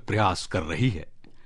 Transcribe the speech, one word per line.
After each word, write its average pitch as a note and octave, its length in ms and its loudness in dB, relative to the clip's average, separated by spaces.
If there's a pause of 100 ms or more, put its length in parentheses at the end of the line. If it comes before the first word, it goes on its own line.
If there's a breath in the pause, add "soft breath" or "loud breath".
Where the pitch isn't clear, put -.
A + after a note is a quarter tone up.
प्रयास G2+ 400 4
कर F#2 160 0
रही E2 260 2
है। F2 180 -2 (400 soft breath)